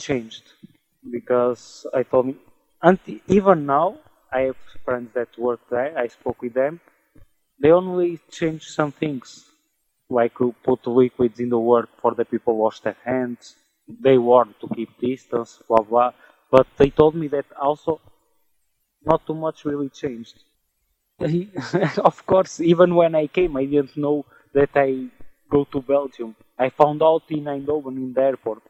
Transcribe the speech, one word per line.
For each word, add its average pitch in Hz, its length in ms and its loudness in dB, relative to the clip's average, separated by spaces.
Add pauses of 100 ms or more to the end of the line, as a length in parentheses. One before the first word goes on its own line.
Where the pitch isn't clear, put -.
changed, 117 380 -8 (720)
because 123 460 -2 (360)
I - 20 0 (100)
told 127 180 2
me, 143 60 -8 (540)
until, 185 280 0 (200)
even 185 280 2
now, 143 220 2 (500)
I 131 100 0
have 131 100 -6 (280)
friends 123 280 -6
that 120 240 -8
work 117 320 -4
there, 139 280 -4
I 120 100 -4
spoke - 340 -10
with 120 220 -10
them, 151 100 -4 (880)
they 147 100 6
only 180 480 0 (180)
change 160 260 -6 (160)
some 147 120 -2
things, 143 360 -8 (840)
like, 120 320 0
uh, 123 100 0 (120)
put 127 220 -2 (140)
liquids 123 400 0
in 123 100 -4
the 117 140 0 (100)
work 117 160 2 (120)
for 117 120 2
the 113 120 -2
people 113 320 -4
wash 110 240 0
their 104 240 -6
hands, 123 500 -6 (320)
they 131 300 4
warn 120 320 4 (120)
to 113 140 -12
keep 113 140 -8 (100)
distance, - 680 -6
blah, 113 240 4
blah, 120 200 2 (380)
but 131 180 6 (100)
they 139 120 4
told 156 260 4
me 160 200 -6
that 139 100 -4 (220)
also 151 340 -4 (1080)
not 160 180 0
too 156 80 -8 (100)
much 156 200 -10
really 143 240 -6
changed. 120 480 -14 (800)
<laughs> 175 800 -4 (120)
Of - 160 -6
course, 190 340 0
even 175 360 4
when 165 200 4
I 156 120 0
came, 175 280 -2
I 135 100 -4
didn't 139 300 -2
know 147 300 -4 (280)
that 139 220 2
I 139 140 2 (680)
go 143 100 2
to 143 140 -8 (160)
Belgium. 123 400 -6 (220)
I 131 120 -2
found 151 340 2
out 160 260 2
in 151 140 -6 (100)
Eindhoven 139 420 -6 (100)
in 127 80 -10
the 131 80 0
airport 123 480 -2